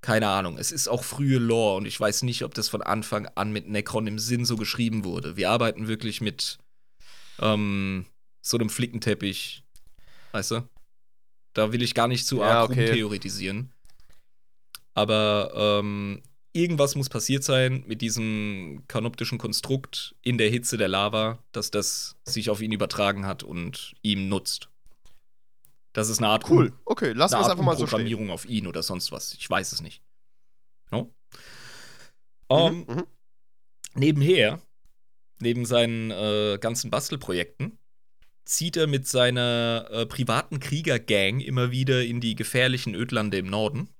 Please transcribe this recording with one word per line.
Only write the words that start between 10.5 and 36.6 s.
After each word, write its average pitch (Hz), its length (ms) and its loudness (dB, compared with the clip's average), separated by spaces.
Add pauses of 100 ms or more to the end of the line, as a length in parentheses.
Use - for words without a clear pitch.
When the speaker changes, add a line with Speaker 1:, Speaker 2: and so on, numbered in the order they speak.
Speaker 1:
du? 117 160 -4 (840)
Da 107 180 2
will 120 120 0
ich 120 120 -2
gar 117 120 4
nicht 123 200 0
zu 131 140 0
Speaker 2:
Ja, 113 200 6
Speaker 1:
arg 113 100 4
Speaker 2:
okay. 123 160 4
Speaker 1:
rumtheoretisieren. 101 840 -2 (1200)
Aber, 104 600 2
ähm, 104 680 0 (320)
irgendwas 156 420 2
muss 135 120 -2
passiert 131 360 0
sein 131 440 2
mit 110 140 -6
diesem 104 840 -4
kanoptischen 117 500 -4
Konstrukt - 840 -4
in 120 160 0
der 110 120 4
Hitze 120 280 0
der 104 120 2
Lava, 110 500 0 (140)
dass - 180 -4
das - 540 -4
sich 110 240 -4
auf 104 120 0
ihn 110 120 -2
übertragen 98 540 0
hat 92 160 -6
und - 580 -8
ihm 98 260 0
nutzt. - 400 -2 (1300)
Das 110 160 0
ist 110 80 0
eine 110 120 4
Art 110 200 4
Speaker 2:
Cool. - 200 10
Speaker 1:
Um-, - 40 -8 (120)
Speaker 2:
Okay, - 280 0
lass 147 180 4
Speaker 1:
eine 117 80 4
Speaker 2:
uns 104 100 6
Speaker 1:
Art - 40 4
Speaker 2:
einfach 175 120 0
mal 165 120 4
so 120 100 2
stehen. 110 120 0
Speaker 1:
Umprogrammierung 110 320 -2
auf 82 140 -8
ihn 107 220 -2
oder 82 160 -4
sonst 90 300 -4
was. - 220 -8
Ich - 140 -12
weiß 92 220 0
es - 100 -6
nicht. - 200 -14 (880)
No? - 240 -4 (1400)
Speaker 2:
Mhm, 135 80 6
Speaker 1:
Ähm, 165 300 4
Speaker 2:
mhm. 131 160 -4 (920)
Speaker 1:
nebenher, 143 680 6 (800)
neben 117 260 0
seinen, 117 460 2
äh, 104 480 0
ganzen 113 320 -2